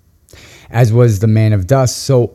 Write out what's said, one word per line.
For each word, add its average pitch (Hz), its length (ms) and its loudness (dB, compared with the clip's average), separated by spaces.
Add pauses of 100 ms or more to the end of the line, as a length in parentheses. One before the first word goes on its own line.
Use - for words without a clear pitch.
(680)
As 117 220 0
was 117 280 2
the 110 80 -2
man 110 260 2
of 95 120 -2
dust, 131 320 -2
so 123 380 -2